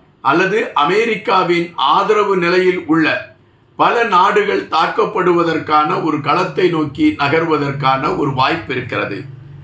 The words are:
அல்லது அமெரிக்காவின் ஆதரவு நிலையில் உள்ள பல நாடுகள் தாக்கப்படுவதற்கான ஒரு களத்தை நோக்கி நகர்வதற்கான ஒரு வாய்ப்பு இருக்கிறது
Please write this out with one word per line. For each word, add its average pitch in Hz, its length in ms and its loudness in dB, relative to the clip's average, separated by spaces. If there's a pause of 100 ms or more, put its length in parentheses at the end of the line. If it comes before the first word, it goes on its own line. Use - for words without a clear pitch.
(240)
அல்லது 165 500 0
அமெரிக்காவின் 185 1000 0
ஆதரவு 196 600 2
நிலையில் 180 500 2
உள்ள 147 500 -2 (400)
பல 208 280 2
நாடுகள் 196 640 2
தாக்கப்படுவதற்கான 165 1400 0
ஒரு 151 160 0
களத்தை 180 480 0
நோக்கி 151 500 0
நகர்வதற்கான 143 1000 0
ஒரு 156 140 0
வாய்ப்பு 139 420 -2
இருக்கிறது 101 500 -6 (400)